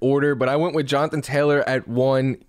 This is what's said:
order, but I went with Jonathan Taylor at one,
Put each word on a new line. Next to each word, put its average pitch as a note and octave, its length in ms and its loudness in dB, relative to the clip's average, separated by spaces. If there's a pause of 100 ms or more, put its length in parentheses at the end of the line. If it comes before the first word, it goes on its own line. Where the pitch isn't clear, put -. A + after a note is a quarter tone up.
order, C#3 340 2
but B2+ 140 0
I C#3 80 0
went D#3+ 180 0
with D3 120 -2
Jonathan C#3+ 340 -2
Taylor C#3+ 460 0
at C3 200 -2
one, C3 600 0